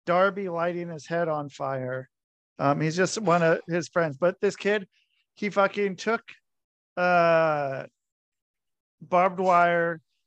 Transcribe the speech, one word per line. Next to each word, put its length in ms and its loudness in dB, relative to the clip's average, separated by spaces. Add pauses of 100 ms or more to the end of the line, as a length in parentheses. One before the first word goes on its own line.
Darby 420 0
lighting 400 -4
his 180 -12
head 220 -2
on 220 -4
fire. 580 -6 (500)
Um, 220 2
he's 160 -2
just 240 0
one 220 2
of 260 2
his 200 -4
friends. 280 -2
But 240 0
this 160 -2
kid, 320 -2 (460)
he 160 -6
fucking 460 0
took, 260 -4 (760)
uh, 880 2 (1160)
barbed 380 0
wire 600 2 (260)